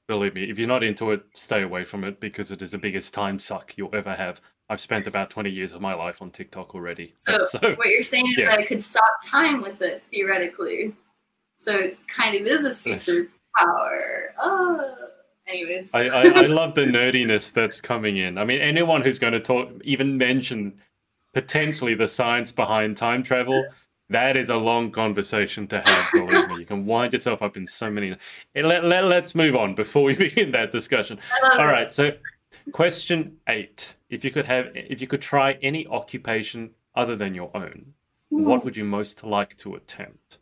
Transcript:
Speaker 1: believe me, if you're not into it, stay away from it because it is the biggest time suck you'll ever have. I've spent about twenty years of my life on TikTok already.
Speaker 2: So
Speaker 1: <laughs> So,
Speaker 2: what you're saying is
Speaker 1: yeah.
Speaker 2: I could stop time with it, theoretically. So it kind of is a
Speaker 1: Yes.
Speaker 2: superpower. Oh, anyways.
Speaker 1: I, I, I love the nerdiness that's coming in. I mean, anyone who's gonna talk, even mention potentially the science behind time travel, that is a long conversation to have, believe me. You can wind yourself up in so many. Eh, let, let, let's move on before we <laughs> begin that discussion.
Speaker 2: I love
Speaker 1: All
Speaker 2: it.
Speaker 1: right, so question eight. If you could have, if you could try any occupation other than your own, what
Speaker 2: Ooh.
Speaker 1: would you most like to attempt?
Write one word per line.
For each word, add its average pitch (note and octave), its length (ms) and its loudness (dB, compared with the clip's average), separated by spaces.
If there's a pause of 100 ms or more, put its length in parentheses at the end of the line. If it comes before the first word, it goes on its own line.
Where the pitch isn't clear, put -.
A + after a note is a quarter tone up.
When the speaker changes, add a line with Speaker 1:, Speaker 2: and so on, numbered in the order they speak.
Speaker 1:
believe G2+ 280 -2
me, F#2+ 140 -6
if G#2 100 -8
you're A#2 80 0
not B2 160 2
into A2 280 -2
it, G2+ 120 -2 (100)
stay G#2 300 -2
away F2+ 220 -6
from G2 180 -10
it G2 160 -10
because G2+ 320 -10
it F#2+ 100 -12
is F2+ 100 -12
the G2+ 60 -10
biggest F#2+ 380 -8
time G2 240 -4
suck - 380 -12
you'll G2+ 180 -8
ever G2 180 -4
have. F2+ 280 -8 (280)
I've G#2 120 -6
spent A2 260 -4
about G2 240 -4
twenty G2+ 180 -6
years F#2+ 220 -8
of F2 100 -14
my G2 140 -4
life E2+ 260 -8
on F#2 80 -16
TikTok - 460 -16
already. E2+ 420 -12
Speaker 2:
So G#3 280 0
Speaker 1:
<laughs> - 40 -6
So, - 260 0
Speaker 2:
what A#3 140 -2
you're A3+ 140 2
saying B3 240 0 (100)
is G#3+ 100 4
Speaker 1:
yeah. A3 60 6
Speaker 2:
I G#3 120 2
could G#3 180 -4
stop A3 400 2
time C#4+ 400 2
with G3+ 180 -10
it, E3+ 300 -4
theoretically. F#3+ 840 -2 (600)
So - 220 -4
it F#3+ 220 -2 (100)
kind A3 280 -2
of G3+ 100 -2
is D4 200 2
a B3 240 -4
Speaker 1:
Yes. G3 200 -4
Speaker 2:
superpower. - 1300 0
Oh, F4 540 0 (540)
anyways. F3+ 460 -6
Speaker 1:
I, A#2+ 160 2
I, B2+ 140 4 (200)
I - 40 10
love D#3 280 2
the D3 100 4
nerdiness B2 680 2
that's A2+ 260 0
coming G#2+ 380 -2
in. F#2 200 -2
I G#2 60 0
mean, B2+ 160 2
anyone D3+ 440 4
who's B2+ 160 2
gonna A#2 200 2
talk, B2+ 300 0 (160)
even C3+ 320 0
mention B2 640 0 (520)
potentially D3 640 -2
the G#2+ 120 2
science A#2+ 460 0
behind G#2+ 440 0
time A#2+ 240 0
travel, C3 440 0 (440)
that C3 280 2
is A#2+ 120 0
a A#2 60 2
long A#2 360 2
conversation G#2 760 -2
to G2+ 140 -4
have, - 320 2
believe - 340 4
me. - 80 -8
You E2+ 100 -12
can - 200 -6
wind A#2 260 2
yourself A#2 300 -2
up G#2 160 -4
in F#2 100 -10
so - 240 -8
many. G2 240 -4 (400)
Eh, C#3+ 60 0
let, E3 240 2
let, F3+ 200 4
let's F3 300 2
move D#3 200 4
on G2 200 0
before C#3 280 2
we C#3 120 4
<laughs> F3 120 2
begin E3+ 240 0
that A2+ 200 0
discussion. A2+ 480 -2 (120)
Speaker 2:
I C4 180 4
love C4 100 6
Speaker 1:
All D3+ 80 6
Speaker 2:
it. D3 40 4
Speaker 1:
right, A#2+ 200 2
so C#3+ 200 2 (600)
question E3+ 680 0 (120)
eight. - 460 -6 (140)
If - 140 -10
you - 80 -2
could - 140 -2
have, B2+ 300 0
if - 260 -10
you B2+ 60 -8
could C#3 140 -2
try C3+ 400 2
any C#3+ 260 -2
occupation A2+ 840 -6 (260)
other A#2 220 0
than G2 180 -4
your F2 200 -12
own, G2 380 -12 (360)
what D4 320 4
Speaker 2:
Ooh. - 40 -12
Speaker 1:
would B2 120 -6
you G#2+ 80 -4
most G2+ 400 -4
like G2+ 320 -2
to F#2+ 180 -14
attempt? - 680 -18